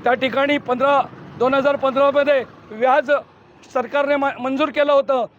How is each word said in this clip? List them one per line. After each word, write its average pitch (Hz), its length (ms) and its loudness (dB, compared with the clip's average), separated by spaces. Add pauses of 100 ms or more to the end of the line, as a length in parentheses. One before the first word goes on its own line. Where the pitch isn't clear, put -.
त्या 247 100 2
ठिकाणी 269 440 -2
पंधरा, 269 440 0 (380)
दोन 262 140 0
हजार 277 220 2
पंधरामध्ये 277 680 2 (280)
व्याज 254 400 0 (600)
सरकारने 277 420 0
मा-, 269 240 -2
मंजूर 269 300 -2
केलं 285 240 0
होतं 269 320 2 (140)